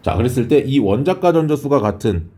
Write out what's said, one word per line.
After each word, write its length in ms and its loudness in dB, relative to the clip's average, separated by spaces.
자, 140 -2
그랬을 320 -2
때 160 4
이 140 0
원자과 540 0
전자 240 2
수가 240 0
같은 580 -2